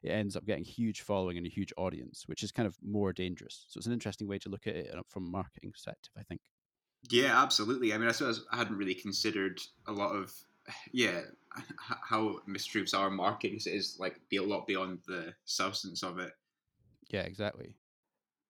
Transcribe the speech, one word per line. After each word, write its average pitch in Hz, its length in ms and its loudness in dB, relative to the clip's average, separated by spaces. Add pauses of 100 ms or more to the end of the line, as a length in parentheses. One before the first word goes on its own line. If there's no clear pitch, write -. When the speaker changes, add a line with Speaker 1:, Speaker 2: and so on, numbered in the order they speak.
Speaker 1:
it - 80 -2
ends 101 260 2
up 85 100 -4
getting 92 180 2
huge 110 380 0
following 92 360 2
and 87 80 -2
a 87 40 -2
huge 95 280 -2
audience, 87 480 -4
which - 180 -4
is 104 80 -4
kind 117 160 2
of 90 160 -2
more 101 300 2
dangerous. - 560 -4
So - 80 -12
it's 101 100 -4
an 120 60 2
interesting 107 340 -2
way 98 120 -2
to - 100 -8
look 98 180 -6
at 101 80 -2
it, 80 180 -4
uh, 82 140 -6
from 92 200 -6
a - 20 -4
marketing 95 420 -4
perspective, - 460 -12
I 107 60 -12
think. - 180 -8 (680)
Speaker 2:
Yeah, 123 320 8
absolutely. 120 520 4
I 107 40 2
mean, 113 120 4
I - 20 6
suppose 113 400 0
I 117 60 0
hadn't 107 200 0
really 95 180 0
considered 98 680 0 (260)
a 110 40 -4
lot 101 240 0
of, 98 180 -4 (320)
<sighs> - 260 -12
yeah, 98 300 4 (360)
h-, - 60 -10 (140)
how - 680 0
mistruths 98 500 0
are 98 120 6
marketed, 98 500 2
'cause - 80 -2
it 87 80 0
is, - 240 -2
like, 90 200 -2 (100)
be 95 80 4
a 95 60 4
lot 92 220 2
beyond 92 420 0
the 87 260 -6 (120)
substance 98 580 -2
of 90 140 -4
it. 92 160 -6 (760)
Speaker 1:
Yeah, 98 120 0
exactly. 98 540 -4 (760)